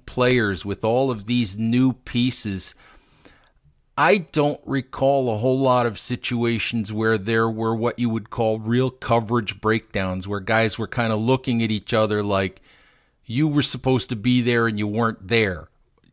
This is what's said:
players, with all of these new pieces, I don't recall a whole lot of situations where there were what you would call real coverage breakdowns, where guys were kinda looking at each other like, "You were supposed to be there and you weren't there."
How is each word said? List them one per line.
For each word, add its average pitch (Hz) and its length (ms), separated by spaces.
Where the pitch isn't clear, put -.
players, 117 640
with 98 180
all 127 260
of 104 140
these 110 320
new 120 380
pieces, 120 800
I 175 200
don't 151 480
recall 135 680
a 107 40
whole 131 200
lot 127 280
of 104 120
situations 117 920
where 110 240
there 113 320
were 113 260
what 117 240
you 120 120
would 113 180
call 110 300
real 120 320
coverage 117 680
breakdowns, 95 720
where 101 120
guys 110 380
were 110 80
kinda 113 300
looking 117 460
at 110 80
each 107 240
other 107 280
like, 95 380
"You 139 240
were 147 140
supposed 131 480
to 123 60
be 123 260
there 117 240
and 107 120
you 104 80
weren't 107 420
there." 98 400